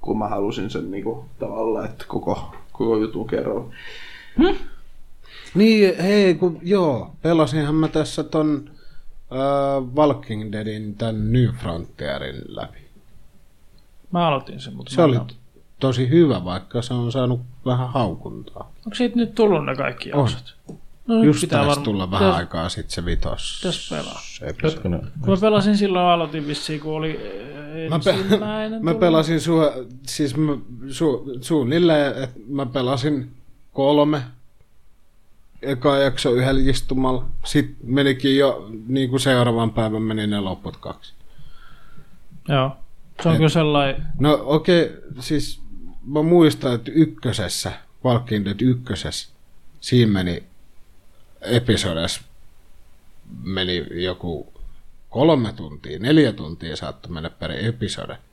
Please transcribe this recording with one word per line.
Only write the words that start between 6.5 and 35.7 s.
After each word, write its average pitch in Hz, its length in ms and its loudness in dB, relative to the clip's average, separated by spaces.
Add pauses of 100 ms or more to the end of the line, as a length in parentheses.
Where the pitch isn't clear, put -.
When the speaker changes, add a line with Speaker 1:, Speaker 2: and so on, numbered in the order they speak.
Speaker 3:
joo, 170 600 0
pelasinhan 156 540 2
mä 156 120 2
tässä 151 360 -2
ton, 151 460 0 (600)
äh, 139 520 0 (120)
Walking 120 560 2
Deadin 107 440 -6
tän 110 380 -2
New 123 160 6
Frontierin 71 1000 -6
läpi. - 300 -12 (1300)
Speaker 2:
Mä 175 160 2
aloitin 139 320 -2
sen, - 160 -14
mutta - 180 -12
Speaker 3:
Se 175 80 4
Speaker 2:
mä 165 40 8
Speaker 3:
oli 135 100 6
Speaker 2:
en - 40 2
aloitin. - 180 -10 (420)
Speaker 3:
tosi 127 300 0
hyvä, 135 360 6
vaikka 92 360 -6
se 127 120 -6
on 120 180 -2
saanut 123 300 0 (240)
vähän 127 240 0
haukuntaa. - 840 -6 (140)
Speaker 2:
Onko 214 100 -12
siitä 240 200 0
nyt 226 200 0
tullut 190 300 4
ne 131 100 -4
kaikki - 380 -6
Speaker 3:
On. 143 60 2
Speaker 2:
jaksot? - 360 0 (520)
No 226 80 2
nyt 226 100 6
Speaker 3:
Just 151 160 6
Speaker 2:
pitää 156 160 0
Speaker 3:
taas 143 100 4
Speaker 2:
varmaan 143 180 0
Speaker 3:
tulla 98 260 -2
vähän 98 160 2
Speaker 2:
pitäis-, 90 100 4
Speaker 3:
aikaa 85 320 -4
sit - 200 -8
se 85 160 -6
vitos - 560 -2
Speaker 2:
pitäis - 280 -6
pelaa. - 300 -6 (220)
Speaker 3:
episodi. 156 320 -2
Speaker 4:
Hetkinen. 92 280 -4 (260)
Speaker 2:
Mä 190 140 4
pelasin 208 360 4
silloin, 185 280 2
aloitin 160 420 2
vissiin, 151 320 -6
kun 156 140 -6
oli, 156 260 -4 (640)
äh, 160 60 -6
Speaker 3:
Mä 165 140 2
pe-, 202 80 4
Speaker 2:
ensimmäinen 208 600 0 (120)
Speaker 3:
mä 165 80 2
Speaker 2:
tullut. 151 80 0
Speaker 3:
pelasin 160 420 4
sua-, 156 320 2 (340)
siis 139 300 -2
mä 151 140 2 (360)
su-, 135 540 -2
suunnilleen, 147 840 2
et 127 80 -8 (160)
mä 139 180 -4
pelasin 127 640 -2 (420)
kolme 147 480 4 (1400)
eka 139 360 2